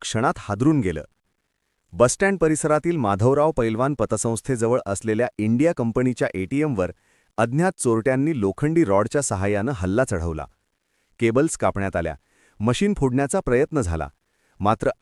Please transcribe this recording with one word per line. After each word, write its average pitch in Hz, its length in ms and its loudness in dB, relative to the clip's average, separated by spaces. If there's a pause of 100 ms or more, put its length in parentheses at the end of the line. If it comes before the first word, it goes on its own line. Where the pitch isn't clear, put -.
क्षणात 131 380 -2
हादरून 131 420 0
गेलं. 82 240 -4 (880)
बसस्टँड 175 460 2
परिसरातील 156 580 0
माधवराव 131 560 2
पैलवान 120 420 0
पतसंस्थेजवळ 113 920 -2
असलेल्या 110 420 -2 (100)
इंडिया 120 380 2
कंपनीच्या 127 580 -2
एटीएमवर 98 560 -2 (480)
अज्ञात 139 400 0
चोरट्यांनी 131 640 0
लोखंडी 151 440 2
रॉडच्या 104 380 2
सहाय्यानं 104 520 -2
हल्ला 95 300 0
चढवला. 82 420 -4 (760)
केबल्स 120 360 2
कापण्यात 98 400 -2
आल्या, 82 180 -4 (460)
मशीन 123 360 0
फोडण्याचा 139 440 0
प्रयत्न 135 400 0
झाला, 82 280 -4 (520)
मात्र 110 300 0 (120)